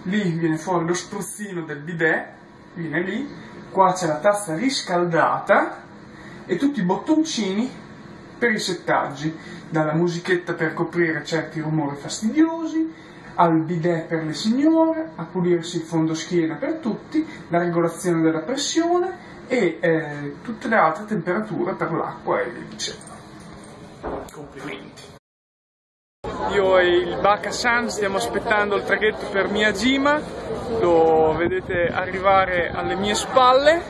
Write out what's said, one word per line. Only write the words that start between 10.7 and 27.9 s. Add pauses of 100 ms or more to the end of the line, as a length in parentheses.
coprire
certi
rumori
fastidiosi, (300)
al
bidet
per
le
signore,
a
pulirsi
il
fondoschiena
per
tutti, (220)
la
regolazione
della
pressione
e,
eh,
tutte
le
altre
temperature
per
l'acqua
e
via
dicendo. (1200)
Complimenti. (1500)
Io
e
il
Baka-san
stiamo